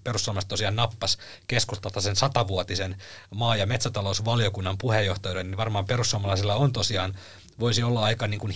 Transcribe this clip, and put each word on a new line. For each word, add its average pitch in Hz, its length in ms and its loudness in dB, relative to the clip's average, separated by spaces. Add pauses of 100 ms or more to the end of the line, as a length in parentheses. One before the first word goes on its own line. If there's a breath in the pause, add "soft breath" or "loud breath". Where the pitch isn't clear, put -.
perussuomalaiset 104 440 -2
tosiaan 104 280 0
nappas 117 420 0 (280 loud breath)
keskustalta 104 540 -2
sen 98 160 0
satavuotisen 95 800 0 (380 loud breath)
maa- 117 220 2
ja 98 100 2
metsätalousvaliokunnan 101 1120 0
puheenjohtajuuden, 98 720 0
niin 98 60 -4
varmaan 107 300 0
perussuomalaisilla 101 680 2
on 131 180 4
tosiaan, 98 420 -2 (460 loud breath)
voisi 117 220 2
olla 120 200 2
aika 110 240 2
niin 101 140 -4
kuin 107 160 -4